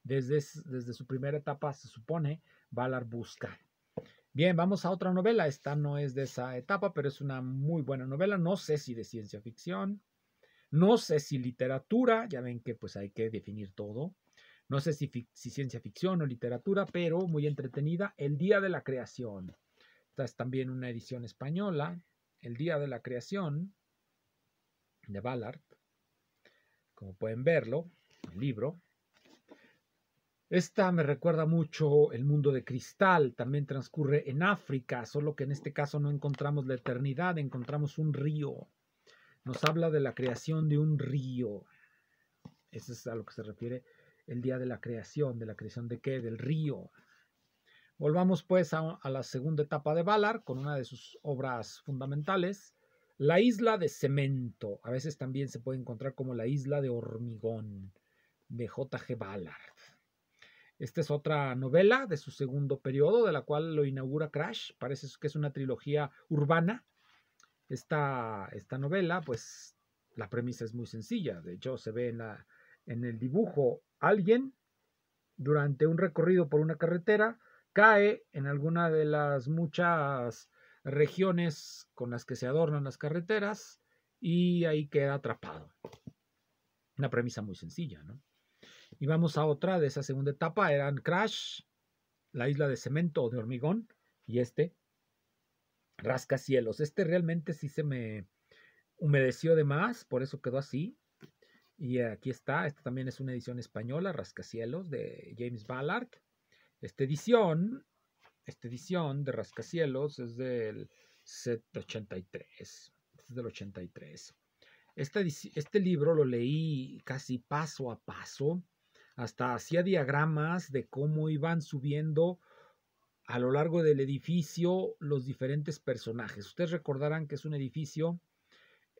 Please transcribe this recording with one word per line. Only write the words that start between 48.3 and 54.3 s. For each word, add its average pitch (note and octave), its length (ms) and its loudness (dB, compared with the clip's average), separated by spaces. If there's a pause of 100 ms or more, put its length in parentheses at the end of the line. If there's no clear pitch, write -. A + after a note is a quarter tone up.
pues F#3 280 4
a, D#3+ 60 0 (240)
a C#3 80 -4
la C3+ 120 -4
segunda D3 420 -2
etapa D3+ 300 0
de E3+ 100 2
Ballard, G#3+ 400 2
con B2+ 140 -6
una C#3+ 180 -4
de B2+ 80 -4
sus - 380 -18
obras C3 580 -6
fundamentales, D3 960 -4 (400)
La D#3+ 240 6
Isla A3+ 380 6
de E3+ 100 2
Cemento. C3 960 0